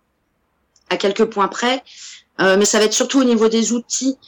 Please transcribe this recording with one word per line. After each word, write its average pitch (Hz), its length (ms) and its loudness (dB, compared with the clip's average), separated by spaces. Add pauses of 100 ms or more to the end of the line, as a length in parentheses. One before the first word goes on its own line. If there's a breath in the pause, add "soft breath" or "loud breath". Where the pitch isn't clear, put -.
(920)
à 180 60 -2
quelques 208 280 0
points 196 220 -2
près. 254 360 -4 (560 loud breath)
Euh, 190 180 4
mais 208 80 4
ça 214 120 0
va 214 80 4
être 214 80 -2
surtout 254 260 0
au 262 40 4
niveau 226 260 2
des 220 240 0
outils. 254 440 -4 (100)